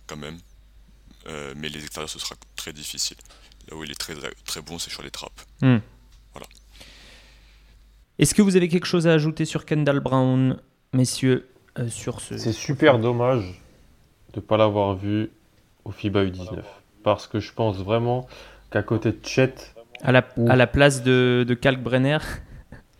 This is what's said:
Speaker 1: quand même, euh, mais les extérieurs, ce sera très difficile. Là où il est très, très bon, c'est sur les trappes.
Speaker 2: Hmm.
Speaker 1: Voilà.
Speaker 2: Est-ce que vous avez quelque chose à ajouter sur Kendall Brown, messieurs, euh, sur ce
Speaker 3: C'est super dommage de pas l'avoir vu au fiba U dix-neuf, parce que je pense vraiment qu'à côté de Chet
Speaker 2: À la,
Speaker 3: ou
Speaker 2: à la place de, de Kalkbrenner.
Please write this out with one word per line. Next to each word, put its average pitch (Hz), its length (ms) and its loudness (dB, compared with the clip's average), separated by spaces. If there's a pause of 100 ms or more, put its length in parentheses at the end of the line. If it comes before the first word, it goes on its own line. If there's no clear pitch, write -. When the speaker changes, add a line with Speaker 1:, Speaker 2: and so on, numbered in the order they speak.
Speaker 1:
quand 78 100 -14
même, 76 200 -14 (880)
euh, 73 300 -12
mais 76 120 -10
les 73 100 -12
extérieurs, 76 300 -12
ce - 100 -12
sera - 160 -12 (220)
très - 160 -12
difficile. - 440 -10 (520)
Là 80 60 -16
où 78 80 -12
il 71 80 -10
est 67 80 -12
très, - 140 -12 (320)
très - 160 -10
bon, 82 180 -12
c'est - 120 -10
sur - 120 -14
les 69 80 -14
trappes. - 300 -16 (200)
Speaker 2:
Hmm. 127 180 2 (520)
Speaker 1:
Voilà. - 160 -18 (1700)
Speaker 2:
Est-ce - 140 2
que 214 80 6
vous 196 140 4
avez 180 120 4
quelque 170 180 0
chose 170 220 2
à 165 60 6
ajouter 156 320 0
sur - 200 -6
Kendall 143 340 2
Brown, 131 600 2 (340)
messieurs, 127 540 2 (300)
euh, 123 120 -4
sur - 320 -10
ce 113 160 -10
Speaker 3:
C'est 110 160 -2
super 139 460 4
dommage 120 600 0 (720)
de 107 60 -10
pas 110 180 0
l'avoir 104 380 2
vu 104 340 -2 (560)
au 101 60 -10
fiba 98 320 0
U 92 80 0
dix-neuf, 90 340 -12 (380)
parce 104 240 0
que 110 120 -4
je - 140 -8
pense 110 240 0
vraiment 117 500 -2 (440)
qu'à 104 120 0
côté 110 280 0
de - 120 -6
Chet 131 300 0 (480)
Speaker 2:
À 127 100 2
la, 127 140 4 (100)
Speaker 3:
ou 117 140 2
Speaker 2:
à 127 60 6
la 123 120 6
place 139 360 4
de, 127 440 4
de 123 60 0
Kalkbrenner. 127 640 0 (840)